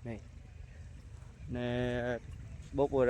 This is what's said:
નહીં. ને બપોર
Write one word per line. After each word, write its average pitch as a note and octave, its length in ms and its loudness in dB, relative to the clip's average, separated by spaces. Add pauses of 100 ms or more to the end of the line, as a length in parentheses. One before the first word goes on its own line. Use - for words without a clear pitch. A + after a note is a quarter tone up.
નહીં. A2+ 160 -6 (1300)
ને B2 120 0 (1120)
બપોર C#3 320 8